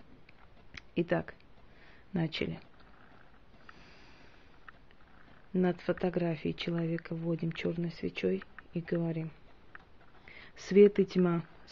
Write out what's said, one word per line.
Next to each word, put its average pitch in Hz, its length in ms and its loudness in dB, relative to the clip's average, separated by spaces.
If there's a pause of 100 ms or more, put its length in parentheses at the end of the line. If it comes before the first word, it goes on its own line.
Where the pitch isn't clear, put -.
(960)
Итак, 170 380 0 (800)
начали. 165 480 -2 (3000)
Над 180 240 4
фотографией 170 720 0
человека 165 640 -2
вводим 165 380 0
черной 170 380 -2
свечой 185 520 -2 (300)
и 175 80 -2
говорим: 165 500 -2 (1300)
«Свет 202 420 8
и 190 60 6
тьма, 170 400 2 (260)